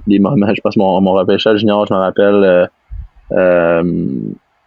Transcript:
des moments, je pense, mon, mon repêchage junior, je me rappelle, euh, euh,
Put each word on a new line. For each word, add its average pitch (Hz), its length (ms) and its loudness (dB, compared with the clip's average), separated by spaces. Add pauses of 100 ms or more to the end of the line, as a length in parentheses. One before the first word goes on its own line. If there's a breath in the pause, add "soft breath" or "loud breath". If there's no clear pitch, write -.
des 101 120 2
moments, 101 340 0
je 101 60 -4
pense, 104 160 -6
mon, 95 240 0
mon 95 140 2
repêchage 98 460 0
junior, 104 260 0
je 101 80 -4
me 98 60 0
rappelle, 101 440 2
euh, 90 220 4 (680)
euh, 87 500 0 (840)